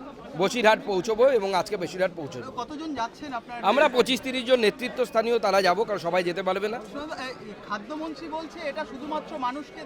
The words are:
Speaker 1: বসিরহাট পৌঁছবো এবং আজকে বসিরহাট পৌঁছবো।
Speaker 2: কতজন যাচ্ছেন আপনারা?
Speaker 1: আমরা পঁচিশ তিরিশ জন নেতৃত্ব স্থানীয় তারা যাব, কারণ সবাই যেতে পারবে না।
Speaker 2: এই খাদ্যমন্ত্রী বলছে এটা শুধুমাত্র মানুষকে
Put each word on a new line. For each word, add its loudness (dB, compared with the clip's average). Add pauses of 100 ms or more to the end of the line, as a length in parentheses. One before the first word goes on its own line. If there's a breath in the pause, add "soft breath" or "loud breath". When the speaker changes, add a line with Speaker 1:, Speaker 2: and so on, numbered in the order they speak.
(380)
Speaker 1:
বসিরহাট 6
পৌঁছবো 2 (140)
এবং 0
আজকে 0
বসিরহাট -2
পৌঁছবো। -8 (180)
Speaker 2:
কতজন -8
যাচ্ছেন -6
আপনারা? -8 (120)
Speaker 1:
আমরা 6 (100)
পঁচিশ 4
তিরিশ -4
জন 8
নেতৃত্ব 0
স্থানীয় 2
তারা 4
যাব, 4 (100)
কারণ -2
সবাই 2
যেতে -2
পারবে 0
না। -6 (480)
Speaker 2:
এই -12 (160)
খাদ্যমন্ত্রী -8
বলছে -8 (120)
এটা -6
শুধুমাত্র -8
মানুষকে -6